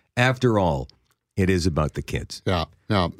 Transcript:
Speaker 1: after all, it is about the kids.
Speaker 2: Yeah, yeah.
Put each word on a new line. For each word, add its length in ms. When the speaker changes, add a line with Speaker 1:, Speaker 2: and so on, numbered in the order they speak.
Speaker 1:
after 440
all, 280
it 140
is 160
about 280
the 80
kids. 440
Speaker 2:
Yeah, 200
yeah. 180